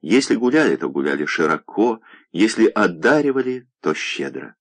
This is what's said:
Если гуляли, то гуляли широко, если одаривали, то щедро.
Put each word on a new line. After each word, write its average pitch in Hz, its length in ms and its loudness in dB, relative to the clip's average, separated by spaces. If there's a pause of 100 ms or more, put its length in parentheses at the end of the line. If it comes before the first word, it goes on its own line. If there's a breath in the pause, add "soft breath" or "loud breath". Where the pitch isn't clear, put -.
Если 117 340 2
гуляли, 123 400 2
то 67 120 -6
гуляли 71 360 -2
широко, 82 760 -2 (300 soft breath)
если 220 360 2
одаривали, 131 1000 0 (140)
то 78 120 -2
щедро. 65 680 -8